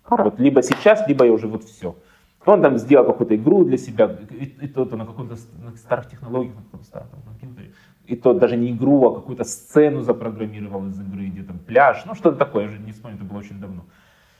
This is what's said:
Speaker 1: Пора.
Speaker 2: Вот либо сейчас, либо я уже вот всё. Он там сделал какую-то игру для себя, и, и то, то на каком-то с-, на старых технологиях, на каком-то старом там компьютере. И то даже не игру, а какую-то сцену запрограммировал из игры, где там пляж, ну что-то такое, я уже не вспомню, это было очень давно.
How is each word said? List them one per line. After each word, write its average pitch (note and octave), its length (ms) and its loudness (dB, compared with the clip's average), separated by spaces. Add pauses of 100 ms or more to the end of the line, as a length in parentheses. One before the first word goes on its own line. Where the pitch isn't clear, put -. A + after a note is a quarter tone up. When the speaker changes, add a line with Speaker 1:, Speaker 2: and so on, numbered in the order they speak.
Speaker 1:
Пора. A#3+ 160 2
Speaker 2:
Вот G#3 160 -2
либо C4+ 240 4
сейчас, - 440 2
либо C3+ 180 4
я A#2 60 6
уже A2 160 0
вот G#2+ 160 -8
всё. - 320 -12 (500)
Он G3 160 6
там C#3 160 4
сделал B2 280 6
какую-то - 300 0
игру D#3+ 300 4
для B2+ 120 0
себя, G#2+ 400 -2 (140)
и, B2+ 140 -12
и C#3 220 -14
то, C3+ 180 -4
то A#2 100 -8
на A2 100 -10
каком-то A2+ 300 -14
с-, - 140 -20 (120)
на A#2 140 -18
старых - 340 -6
технологиях, B2 460 -8
на - 60 -20
каком-то - 240 -20
старом - 240 -18
там - 120 -20 (180)
компьютере. A2 340 -20 (320)
И B2 100 -6
то B2 180 4
даже A#2+ 220 2
не A#2+ 160 -2
игру, C3+ 340 2
а A2 100 2
какую-то - 280 -10
сцену D3 580 0
запрограммировал G#2+ 840 -6
из G2 120 -10
игры, G2 280 -10
где F#2+ 160 -12
там F2 160 -14
пляж, B2 460 2
ну G#3 100 -12
что-то D3 220 0
такое, B2+ 260 -4
я G#2 60 -8
уже G#2+ 100 -14
не G#2+ 140 -16
вспомню, G#2+ 240 -18
это G2+ 80 -14
было G2+ 140 -14
очень G2+ 200 -16
давно. F#2 260 -16 (540)